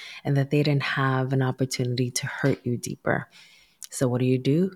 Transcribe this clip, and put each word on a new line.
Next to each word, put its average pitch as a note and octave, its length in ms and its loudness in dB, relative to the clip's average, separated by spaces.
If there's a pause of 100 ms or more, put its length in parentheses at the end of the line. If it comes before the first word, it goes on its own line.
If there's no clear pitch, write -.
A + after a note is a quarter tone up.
(220)
and C#3 140 0
that C#3 140 2
they D3 120 4
didn't C#3+ 200 2
have C3 500 0
an C3+ 80 2
opportunity B2+ 680 0
to - 160 -4
hurt - 380 0
you A#2+ 120 -2
deeper. - 500 -4 (600)
So - 180 -2
what B2 140 0
do B2+ 60 2
you B2+ 120 2
do? D#3 380 2